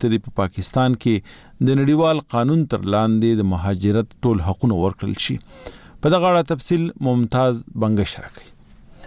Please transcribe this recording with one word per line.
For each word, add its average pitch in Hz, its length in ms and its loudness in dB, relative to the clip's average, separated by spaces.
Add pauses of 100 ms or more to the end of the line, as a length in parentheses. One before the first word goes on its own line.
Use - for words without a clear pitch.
ته 113 100 0
د 107 140 -2
په - 140 -18
پاکستان 127 580 -2
کې - 680 -2
د 139 140 2
نړیوال 151 420 2 (140)
قانون 147 260 2 (120)
تر 95 200 -4
لاندې 110 480 2
د 95 140 0
مهاجرت 98 640 0
ټول 104 260 0
حقونه 98 380 0
ورکړل 98 420 -4
شي. 131 100 -4 (640)
په 156 140 2
دغه 180 160 2
اړه 170 220 2
تفصیل 165 360 -2 (200)
ممتاز 123 520 0 (200)
بنګش 107 420 0
راکوي. - 240 -20 (600)